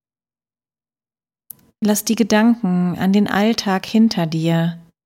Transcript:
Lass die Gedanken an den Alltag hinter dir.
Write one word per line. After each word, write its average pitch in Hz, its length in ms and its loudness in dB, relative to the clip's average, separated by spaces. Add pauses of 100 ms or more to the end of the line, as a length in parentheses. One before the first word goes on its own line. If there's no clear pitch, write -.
(1800)
Lass 208 220 0
die 233 120 0
Gedanken 208 840 0
an 190 160 0
den 208 140 2
Alltag 202 580 -2
hinter 220 400 2
dir. 165 580 -2 (220)